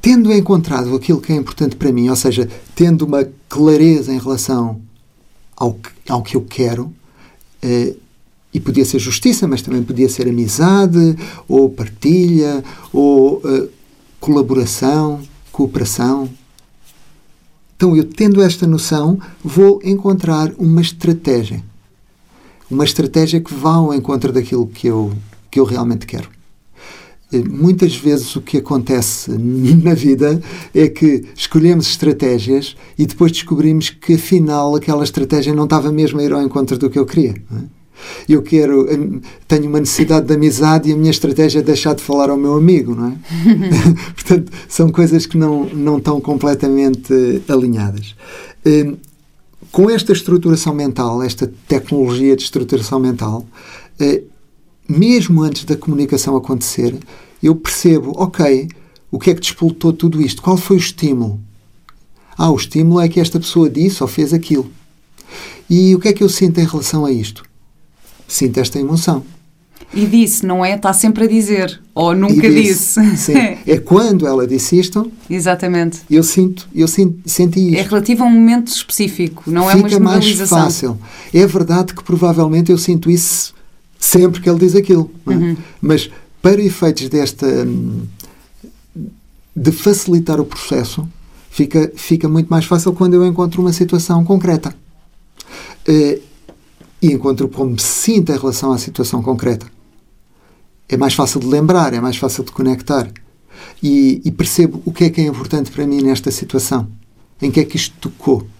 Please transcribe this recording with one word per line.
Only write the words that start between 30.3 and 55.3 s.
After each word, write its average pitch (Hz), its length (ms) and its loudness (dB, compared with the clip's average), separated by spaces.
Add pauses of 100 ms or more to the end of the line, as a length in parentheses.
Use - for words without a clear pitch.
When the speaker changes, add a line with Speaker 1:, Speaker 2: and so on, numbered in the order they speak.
Speaker 1:
é 156 140 4
que 151 380 0 (100)
escolhemos 160 520 2
estratégias 131 880 -2 (220)
e 151 80 2
depois 165 260 0
descobrimos 156 580 0
que, - 240 -2
afinal, 151 600 0
aquela 147 280 -2
estratégia 143 500 -2
não 151 100 0
estava 151 280 0
mesmo 151 280 0
a 147 40 -2
ir 143 100 0
ao 143 80 -2
encontro 131 360 -2
do 135 120 0
que 143 100 -2
eu 131 60 2
queria, 131 300 -2 (140)
não 110 100 -10
é? 120 40 -12 (640)
Eu 156 140 4
quero, 143 500 2
hum, 143 300 -4 (260)
tenho 151 220 0
uma 147 100 0
necessidade 156 480 0
de 156 60 2
amizade 151 560 2
e 156 40 2
a - 20 2
minha 156 160 2
estratégia 147 480 0
é - 20 0
deixar 147 340 0
de - 60 -14
falar 139 280 0
ao 143 80 0
meu 143 180 0
amigo, 151 400 4
não 117 140 -6
é? 131 60 -10 (480)
<laughs> 165 500 2
Portanto, - 380 0 (160)
são 165 220 2
coisas 165 360 2
que - 120 -4
não, 151 280 0
não 147 340 -2
estão 147 200 -2
completamente 139 960 0 (340)
alinhadas. 107 680 -2 (500)
Hum, 147 320 2 (760)
com 196 180 4
esta 226 220 0
estruturação 170 600 2
mental, 123 500 -4
esta 127 260 -4 (180)
tecnologia 135 680 0
de 131 80 -8
estruturação 127 560 -4
mental, 120 460 -4 (540)
eh, 143 240 0 (680)
mesmo 175 520 2